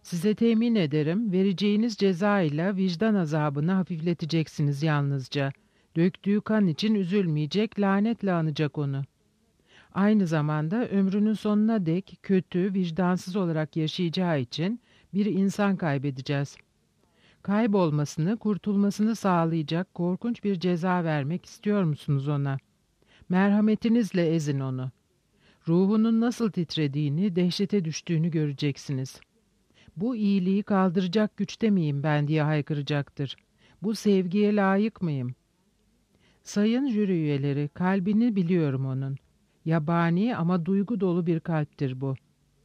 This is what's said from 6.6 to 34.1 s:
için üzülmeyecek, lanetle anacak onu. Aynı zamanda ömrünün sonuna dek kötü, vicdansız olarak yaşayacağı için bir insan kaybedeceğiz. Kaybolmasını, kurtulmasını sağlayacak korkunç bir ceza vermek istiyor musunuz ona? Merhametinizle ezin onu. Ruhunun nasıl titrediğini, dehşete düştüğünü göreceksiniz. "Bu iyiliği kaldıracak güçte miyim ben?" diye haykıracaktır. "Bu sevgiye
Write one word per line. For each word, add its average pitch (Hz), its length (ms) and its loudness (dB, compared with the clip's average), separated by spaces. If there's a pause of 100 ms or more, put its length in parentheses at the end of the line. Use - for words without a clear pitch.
için 208 280 0
üzülmeyecek, 185 840 0
lanetle 202 520 0
anacak 156 460 -2
onu. 139 240 -4 (920)
Aynı 202 340 2
zamanda 156 600 0
ömrünün 196 440 2
sonuna 214 540 0
dek 175 360 -2
kötü, 185 520 0
vicdansız 180 600 -2
olarak 160 400 -2
yaşayacağı 160 640 0
için 180 400 -4 (340)
bir 202 120 2
insan 196 500 0
kaybedeceğiz. 139 800 -4 (840)
Kaybolmasını, 190 920 0
kurtulmasını 208 800 0
sağlayacak 165 800 0
korkunç 185 500 -4
bir 196 160 -2
ceza 180 440 0
vermek 156 400 -2
istiyor 208 380 -2
musunuz 143 460 -2
ona? 139 280 -2 (720)
Merhametinizle 202 1040 2
ezin 147 260 0
onu. 131 300 -6 (760)
Ruhunun 220 520 4
nasıl 233 300 0
titrediğini, 156 840 -2
dehşete 185 480 0
düştüğünü 160 460 -2
göreceksiniz. 143 920 -4 (760)
"Bu 233 200 -4
iyiliği 196 460 2
kaldıracak 190 720 0
güçte - 340 -2
miyim 151 320 0
ben?" 147 260 0
diye 156 140 2
haykıracaktır. 147 960 -2 (460)
"Bu 214 120 -2
sevgiye 202 600 2